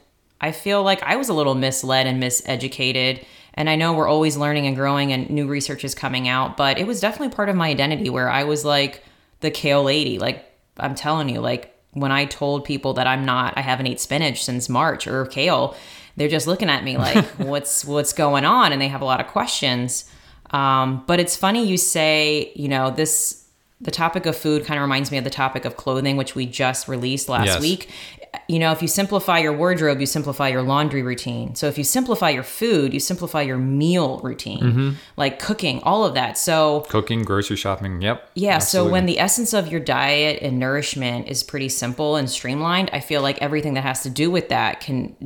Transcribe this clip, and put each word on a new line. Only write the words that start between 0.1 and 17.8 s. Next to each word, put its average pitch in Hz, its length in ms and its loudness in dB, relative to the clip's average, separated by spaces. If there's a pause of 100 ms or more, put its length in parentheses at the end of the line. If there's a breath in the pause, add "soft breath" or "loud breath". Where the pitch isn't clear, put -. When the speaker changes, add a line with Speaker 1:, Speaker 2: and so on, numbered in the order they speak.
Speaker 1:
I 156 120 -2
feel 202 300 0
like 190 200 2
I 185 140 0
was 262 120 -2
a 196 60 0
little 143 200 2
misled 131 520 2
and 127 160 0
miseducated. 131 1000 -2 (300 loud breath)
And 156 160 0
I 156 40 4
know 165 200 2
we're 156 120 4
always 156 300 4
learning 147 300 0
and 135 100 0
growing 139 360 2
and 127 180 -2
new 147 160 0
research 139 360 -4
is 135 120 -6
coming 127 340 -2
out, 131 300 0
but 139 200 2
it 190 80 -2
was 240 140 -4
definitely 233 340 -2
part 208 140 0
of 190 80 0
my 165 140 2
identity 135 400 0
where 127 180 0
I 135 160 0
was, 147 200 0
like, 143 380 0 (380 soft breath)
the 156 100 0
kale 143 320 2
lady. 135 360 2
Like, 120 260 -4 (320)
I'm 135 180 -4
telling 151 360 -2
you, 113 100 -4
like, 120 320 -4 (200)
when 139 200 0
I 139 140 4
told 143 400 -2
people 139 280 -2
that 127 120 0
I'm 131 180 2
not, 127 320 0
I 139 60 -2
haven't 131 240 0
ate 123 120 -2
spinach 147 460 -2
since 123 240 -4
March 135 380 0
or 131 180 -2
kale, 135 500 0 (440 loud breath)
they're 147 100 2
just 151 180 0
looking 185 220 0
at 139 160 2
me 131 140 -2
like, 135 260 4
Speaker 2:
<laughs> - 140 -8
Speaker 1:
"What's, 143 480 -2